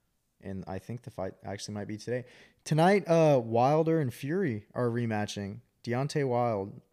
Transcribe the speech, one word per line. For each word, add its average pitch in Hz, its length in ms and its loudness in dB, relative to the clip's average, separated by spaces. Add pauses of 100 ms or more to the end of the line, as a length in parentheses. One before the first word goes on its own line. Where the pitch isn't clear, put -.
(420)
And 95 260 -10
I 95 120 -8
think - 240 -12
the - 80 -14
fight 95 220 -8 (120)
actually 101 300 -10
might 104 120 -8
be 107 100 -8
today. 123 280 -6 (400)
Tonight, 175 420 4
uh, 156 340 6
Wilder 147 600 4
and 123 120 -2
Fury 135 600 -4
are 120 160 0
rematching. 107 720 -4 (260)
Deontay 135 420 -2
Wild-, 120 540 -2 (120)